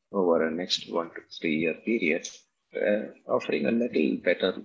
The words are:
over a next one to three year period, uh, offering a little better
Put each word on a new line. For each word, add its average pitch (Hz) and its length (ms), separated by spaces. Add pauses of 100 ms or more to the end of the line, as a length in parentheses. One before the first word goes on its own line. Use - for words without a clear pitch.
(120)
over 85 340
a 80 40
next 85 400
one 85 200
to - 100 (200)
three 78 160
year 80 180 (100)
period, 92 440 (460)
uh, - 340 (200)
offering - 380
a - 40
little 117 540
better 90 300 (100)